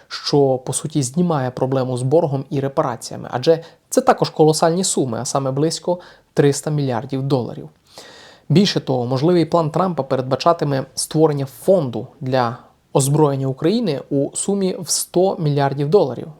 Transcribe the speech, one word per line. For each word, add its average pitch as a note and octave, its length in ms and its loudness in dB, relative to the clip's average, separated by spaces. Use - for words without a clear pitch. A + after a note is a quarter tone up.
що, C3+ 500 0
по - 140 -8
суті, D3 300 -4
знімає C3+ 480 -2
проблему C3 460 -2
з B2 60 -6
боргом C#3 480 2
і C#3 100 -4
репараціями, C3+ 720 -4
адже D#3+ 300 2
це - 100 0
також - 300 4
колосальні E3 540 2
суми, C3 360 -2
а B2 40 -6
саме C3+ 260 -2
близько D#3+ 480 -2
триста C#3+ 360 2
мільярдів C3+ 520 -2
доларів. C#3 460 -2
Більше E3 320 2
того, B2 260 -2
можливий D#3 380 2
план D#3+ 260 0
Трампа D#3+ 320 0
передбачатиме C3+ 840 0
створення D3+ 520 0
фонду C3+ 600 0
для B2+ 360 0
озброєння C#3 540 2
України D#3+ 540 -2
у C#3 260 -2
сумі G3 440 -2
в E3 100 -8
сто - 480 0
мільярдів C#3+ 500 0
доларів, D#3+ 400 2